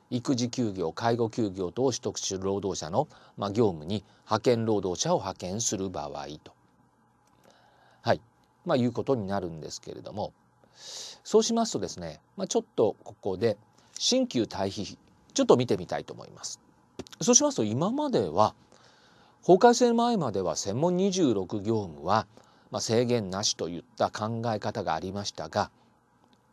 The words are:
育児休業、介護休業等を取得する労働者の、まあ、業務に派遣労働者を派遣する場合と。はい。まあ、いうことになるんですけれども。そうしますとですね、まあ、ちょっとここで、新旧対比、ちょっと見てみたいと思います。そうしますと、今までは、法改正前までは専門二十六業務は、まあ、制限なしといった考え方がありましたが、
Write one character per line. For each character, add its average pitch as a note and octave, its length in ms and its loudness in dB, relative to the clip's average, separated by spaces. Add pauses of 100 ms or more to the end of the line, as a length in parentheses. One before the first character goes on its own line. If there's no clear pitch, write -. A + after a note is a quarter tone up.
育 B2 260 -2
児 A#2+ 140 0
休 A#2 220 -2
業、 F2 220 -4
介 A#2 240 0
護 A#2 120 0
休 G#2+ 220 -2
業 F2+ 200 -4
等 A#2 120 -2
を C3+ 80 2
取 A#2 80 -4
得 - 180 -6
す - 180 -6
る F#2 60 -6
労 G2 200 -2
働 F#2 180 -4
者 D#2 100 -8
の、 A#2 180 0 (300)
ま G#2 100 -4
あ、 G2+ 40 -4
業 A2 160 4
務 D#2 180 -4
に G2 180 -4 (200)
派 G#2+ 160 0
遣 A2+ 260 2
労 G#2+ 140 2
働 F2+ 200 -2
者 E3+ 140 0
を E3+ 40 4
派 F#2+ 240 -8
遣 F#2+ 200 -6
す A2+ 160 -2
る F#2+ 120 -4
場 D#2+ 160 -8
合 C#2+ 200 -10 (180)
と。 - 100 -20 (1500)
は A#2 120 2
い。 - 80 -4 (440)
ま E3+ 100 2
あ、 - 20 6
い B2 80 4
う A#2+ 60 0
こ A2+ 120 -4
と C#3 120 2
に G2+ 120 -2
な G2 120 -4
る F2+ 100 -6
ん E2 100 -12
で C#2+ 100 -12
す - 120 -14
け - 120 -14
れ - 80 -16
ど - 120 -12
も。 G2+ 180 -6 (920)
そ - 160 4
う A3 40 6
し A3+ 100 -2
ま A3+ 120 2
す - 80 -6
と B2+ 60 -2
で F2+ 100 -4
す - 100 -12
ね、 D#2+ 220 -10 (160)
ま F#3+ 80 -6
あ、 - 20 -4
ち - 80 -2
ょ A3+ 40 2
っ A3+ 40 0 (120)
と G#2+ 280 2
こ - 160 -18
こ F#2+ 180 -4
で、 G#2+ 200 2 (400)
新 B3+ 300 2
旧 A#2 180 0
対 G2 240 -2
比、 F#2+ 280 -8 (360)
ち - 60 0
ょ C#4 40 4
っ - 20 -2
と G3+ 100 10
見 B2 120 4
て A2 100 2
み F2 100 -8
た D2+ 100 -4
い D2+ 60 -8
と D2+ 100 -16
思 - 120 -16
い - 60 -20
ま - 120 -18
す。 - 160 -12 (640)
そ F#3+ 100 4
う A#3+ 40 10
し B3+ 80 8
ま D4 100 2
す - 20 -12
と、 A#2+ 80 2
今 B2+ 280 0
ま D4 180 -2
で C3+ 180 2
は、 F#2 260 4 (920)
法 F#3+ 140 8
改 A#3+ 160 8
正 A#3+ 180 4
前 A#3 240 2
ま C#3 140 0
で F#2+ 100 0
は E2 140 0
専 G2 200 -4
門 F3 220 0
二 G3 140 2
十 D#3+ 240 2
六 G2 260 -4
業 G#2+ 240 0
務 D2 180 -14
は、 G2+ 220 2 (460)
ま A2 80 -4
あ、 - 20 -6
制 A#2+ 240 2
限 A#2 240 0
な F#2+ 140 -4
し - 120 -2
と E2 140 -6
い E2+ 120 -8
っ - 20 -14 (120)
た G2 140 0
考 A2+ 380 -6
え A2 100 -2
方 G#2 260 -6
が E2 120 -2
あ D#2+ 40 -4
り F#2 140 -8
ま G2+ 100 -6
し - 80 -8
た - 180 -10
が、 G#2 200 -2 (840)